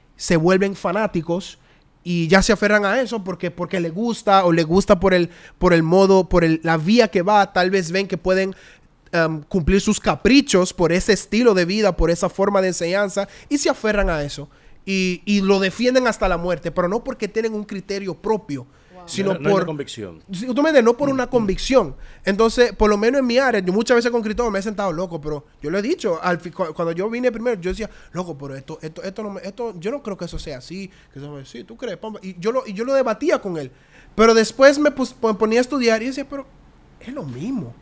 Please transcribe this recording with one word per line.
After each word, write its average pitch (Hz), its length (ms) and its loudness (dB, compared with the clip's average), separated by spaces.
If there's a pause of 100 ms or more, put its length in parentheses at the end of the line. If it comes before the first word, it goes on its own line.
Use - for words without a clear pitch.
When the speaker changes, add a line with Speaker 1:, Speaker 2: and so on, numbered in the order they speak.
(160)
Speaker 1:
se - 220 0
vuelven 190 380 2
fanáticos 185 840 -4 (440)
y 170 240 -2
ya 190 140 6
se 214 120 4
aferran 208 320 2
a 214 160 0
eso 226 220 -6
porque, 175 280 -6
porque 175 280 -6
le 170 100 -4
gusta 196 560 2
o 175 60 4
le 165 120 4
gusta 180 360 4
por 190 140 2
el, 175 160 2 (280)
por 185 160 4
el 165 100 6
modo, 190 460 4
por 175 140 4
el, 160 200 2
la 165 140 0
vía 214 300 4
que 190 140 0
va. 196 320 2
Tal 185 180 0
vez 180 200 -2
ven 190 160 -2
que 180 100 -6
pueden, 190 380 -2 (580)
um, 160 300 0
cumplir 190 380 0
sus 214 180 0
caprichos 202 760 2
por 165 180 0
ese 185 220 2
estilo 220 400 2
de 180 120 2
vida, 196 300 0
por 165 160 2
esa 170 180 -2
forma 196 320 0
de 185 80 0
enseñanza 196 580 -2 (220)
y 285 80 -2
se 330 120 -2
aferran 208 400 0
a 156 140 -2
eso. 143 260 -12 (340)
Y, 185 420 -2
y 202 160 2
lo 196 180 2
defienden 247 480 0
hasta 208 200 -2
la 175 100 0
muerte, 170 340 -4
pero 180 160 -2
no 233 160 -4
porque 247 240 -8
tienen 220 260 -4
un 208 120 -6
criterio 196 500 -8
propio, 160 500 -4 (280)
Speaker 2:
Wow. 180 160 -20
Speaker 1:
sino 196 240 -2
Speaker 3:
No, 170 60 -8
no - 0 -
hay 139 80 -4
una 196 80 4
Speaker 1:
por 190 100 0
Speaker 3:
convicción. 113 680 -10
Speaker 1:
Sí, 196 140 -8
tú 254 80 -2 (100)
me 320 60 4
entiendes, 285 160 6
no 240 100 4
por 285 140 -2
una 262 180 -2
convicción. 208 680 0 (280)
Entonces, 220 480 2
por 208 180 2
lo 208 80 2
menos 247 220 2
en 254 80 0
mi 240 100 0
área, 247 220 2
yo 180 140 -2
muchas 233 220 2
veces 240 140 2
con 233 140 -2
Cristóbal 214 300 -2
me 196 60 -2
he - 20 -6
sentado 202 320 -4
loco, 170 260 -6
pero 147 260 -8 (160)
yo 143 80 -6
le 190 100 -2
he - 20 -2
dicho, 208 420 -2
al 175 160 0
fi-, 180 120 -12
cu-, 160 220 -6
cuando 170 200 -4
yo 185 160 -4
vine 247 220 -2
primero, 226 280 -4
yo 180 120 -6
decía, 196 180 -8 (240)
"Loco, 170 240 -8
pero 139 180 -12
esto, 147 260 -14
esto, 160 220 -14
esto 196 180 -10
no 208 100 -10
me, 190 100 -12
esto, 208 380 -10
yo 196 120 -6
no 277 100 -8
creo 202 160 -10
que 175 80 -10
eso 170 140 -10
sea 139 200 -12
así, 185 300 -14 (220)
que 135 80 -18
eso 143 120 -14
me, 139 140 -16
sí, 240 200 -16
¿tú 233 100 -20
crees?" 240 220 -10
Pam, 214 160 -12
pam. 202 100 -16
Y 185 160 -12
yo 202 140 -2
lo, 254 120 -2
y 214 80 -10
yo 220 120 -6
lo 269 80 -2
debatía 262 460 2
con 175 180 -6
él. 131 120 -8 (460)
Pero 226 180 6
después 269 460 6
me 294 120 2
pus-, 262 220 -4
pon-, 220 240 -2
ponía 226 220 2
a - 20 4
estudiar 240 400 0
y 233 60 -6
decía, 269 220 -6
"Pero 277 160 -12 (540)
es 247 140 -16
lo 269 100 -10
mismo." 139 580 -8